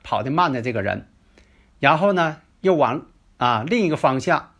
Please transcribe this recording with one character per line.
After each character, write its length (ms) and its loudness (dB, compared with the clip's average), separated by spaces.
跑 220 -4
得 80 -6
慢 200 0
的 80 -4
这 120 -6
个 100 -4
人， 240 -6
然 180 4
后 160 2
呢 260 0
又 140 2
往， 320 0
啊， 280 0
另 220 0
一 20 2
个 80 0
方 220 0
向， 300 -2